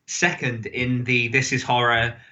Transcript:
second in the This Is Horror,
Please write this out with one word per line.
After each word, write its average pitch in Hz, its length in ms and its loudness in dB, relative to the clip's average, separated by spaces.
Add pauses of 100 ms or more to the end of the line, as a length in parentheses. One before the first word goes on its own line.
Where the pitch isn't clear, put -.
second 127 600 -2
in 123 380 -2
the 123 240 2
This 135 240 0
Is 123 100 0
Horror, 117 540 2 (160)